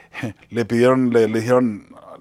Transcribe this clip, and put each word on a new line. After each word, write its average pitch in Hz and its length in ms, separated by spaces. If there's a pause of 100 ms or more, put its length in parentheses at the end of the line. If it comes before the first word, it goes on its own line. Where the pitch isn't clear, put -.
(100)
<laughs> - 400
le 113 140
pidieron, 123 460
le, 113 180
le 113 120
dijeron, 120 480 (320)